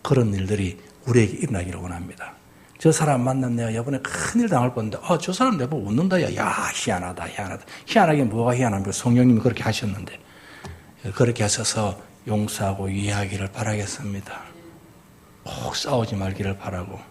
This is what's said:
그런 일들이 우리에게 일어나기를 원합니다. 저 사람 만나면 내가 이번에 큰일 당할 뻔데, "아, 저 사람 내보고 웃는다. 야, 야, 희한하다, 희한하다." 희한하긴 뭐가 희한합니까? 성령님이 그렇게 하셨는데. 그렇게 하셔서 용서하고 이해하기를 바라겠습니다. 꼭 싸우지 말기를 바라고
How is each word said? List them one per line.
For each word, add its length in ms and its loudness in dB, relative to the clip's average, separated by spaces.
그런 320 4
일들이 460 -2
우리에게 320 4
일어나기를 420 -4
원합니다. 540 -12
저 120 6
사람 320 2
만나면 320 0
내가 140 -2
이번에 300 -2
큰일 500 0
당할 240 4
뻔데, 300 -4
"아, 160 2
저 120 -4
사람 260 2
내보고 300 -2
웃는다. 360 2
야, 120 -2
야, 380 -2
희한하다, 540 -4
희한하다." 380 -10
희한하긴 440 4
뭐가 260 2
희한합니까? 360 0
성령님이 500 6
그렇게 220 2
하셨는데. 560 -4
그렇게 280 2
하셔서 560 -2
용서하고 600 -2
이해하기를 640 -2
바라겠습니다. 920 -6
꼭 320 -8
싸우지 400 0
말기를 420 -2
바라고 420 -8